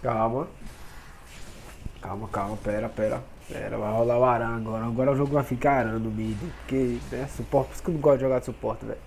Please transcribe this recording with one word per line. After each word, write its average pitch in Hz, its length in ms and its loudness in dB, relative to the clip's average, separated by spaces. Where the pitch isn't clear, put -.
Calma. 117 440 2
Calma, 101 280 -8
calma, 104 360 -2
pera, 107 240 0
pera. 110 360 0
Pera, 110 240 -6
vai 113 160 -2
rolar 117 280 4
o 123 40 8
Aran 117 320 4
agora. 113 300 -2
Agora 123 260 4
o 135 40 6
jogo 139 180 2
vai 143 100 4
ficar 131 360 4
Aran 113 180 0
no 113 140 -2
mid. 110 260 -2
Porque, 123 400 0
né, 127 240 -4
suporte, 131 340 2
por - 40 -12
isso - 100 -10
que - 60 -2
eu 175 60 2
não 151 60 -2
gosto 143 160 8
de 127 60 0
jogar 131 160 4
de 123 60 -8
suporte, 113 400 -4
velho. 110 220 -8